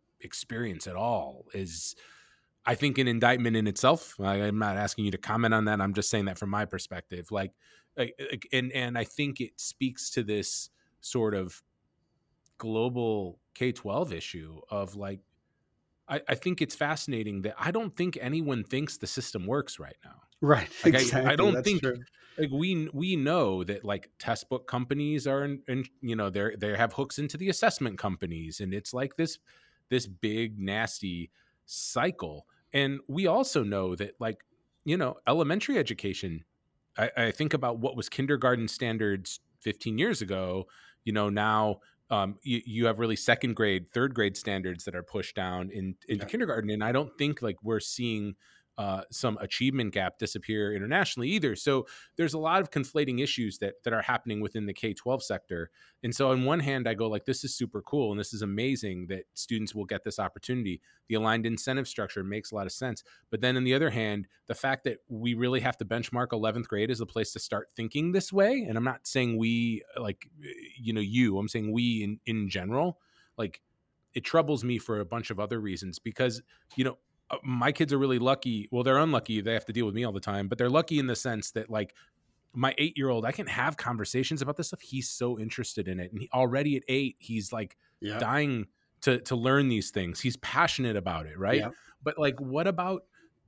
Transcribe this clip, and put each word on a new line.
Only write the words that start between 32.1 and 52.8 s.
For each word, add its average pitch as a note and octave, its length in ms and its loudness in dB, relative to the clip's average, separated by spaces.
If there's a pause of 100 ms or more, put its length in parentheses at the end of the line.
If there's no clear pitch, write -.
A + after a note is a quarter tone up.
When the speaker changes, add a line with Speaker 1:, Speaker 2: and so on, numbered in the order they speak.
Speaker 1:
And C#3 340 0
we F3+ 180 0
also F#3 360 4
know F#2+ 340 0
that, G2+ 240 -8
like, A2+ 240 -4 (400)
you D#3+ 140 0
know, B2+ 180 -2 (100)
elementary E3+ 520 4
education, F#2+ 640 -2 (540)
I, A2+ 180 2
I A#2 140 4
think D3+ 220 0
about B2 260 0
what A#2+ 160 -2
was A#2 140 -4
kindergarten B2+ 600 2
standards G#2+ 720 -2 (200)
fifteen A2 380 -4
years F#3+ 240 0
ago, F#2+ 440 -2 (380)
you A2+ 80 0
know, G#2 160 4
now, G#2+ 520 4 (280)
um, G2+ 340 0
you, A#2+ 220 -2
you A#2 220 2
have A2 120 4
really A2+ 180 2
second A#2+ 380 2
grade, G2 380 2
third C3 220 2
grade G#2 220 2
standards F#2 480 -4
that F#2 100 -8
are F2+ 80 -6
pushed - 340 -6
down F#2 340 -4
in, F#2+ 260 -6 (120)
into G2+ 160 -2
Speaker 2:
Yeah. G2+ 60 -10
Speaker 1:
kindergarten. B2+ 400 0
And G#2+ 120 -2
I A2+ 100 0
don't C3 260 0
think, D3 240 0
like, A2 200 -4
we're A2 180 0
seeing, G#2+ 560 -4 (420)
uh, G2 220 -2 (100)
some A2+ 300 -2
achievement B2 540 0
gap F#2 240 0
disappear G#2+ 560 -2
internationally B2+ 560 0
either. D#3 260 2
So C3+ 300 2 (300)
there's E3 180 2
a D#3+ 40 -2
lot D#3+ 220 4
of F3 100 0
conflating C3+ 520 0